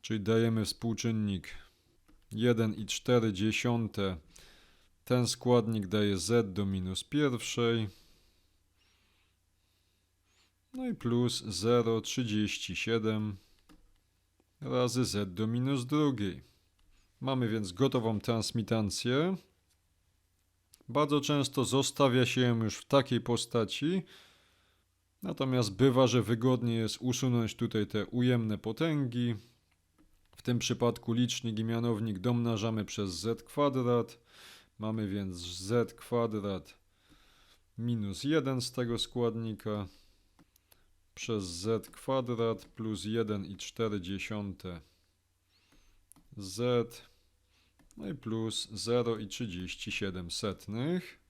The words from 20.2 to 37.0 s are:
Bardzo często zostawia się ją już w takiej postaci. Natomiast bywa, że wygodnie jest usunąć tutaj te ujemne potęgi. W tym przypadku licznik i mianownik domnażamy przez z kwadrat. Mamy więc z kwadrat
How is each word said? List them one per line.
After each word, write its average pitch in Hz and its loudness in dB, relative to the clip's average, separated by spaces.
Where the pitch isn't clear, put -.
Bardzo 143 4
często 139 2
zostawia 131 4
się 127 0
ją 120 4
już 104 -2
w - -16
takiej 127 4
postaci. 120 -2
Natomiast 127 0
bywa, 127 6
że 117 4
wygodnie 117 2
jest 110 -2
usunąć 123 0
tutaj 113 0
te 104 -2
ujemne 120 2
potęgi. 120 0
W - -20
tym 120 0
przypadku 120 0
licznik 117 0
i 110 -2
mianownik 113 0
domnażamy 113 0
przez 92 -4
z 113 -4
kwadrat. 127 0
Mamy 110 -2
więc 95 -4
z 95 -2
kwadrat 107 -4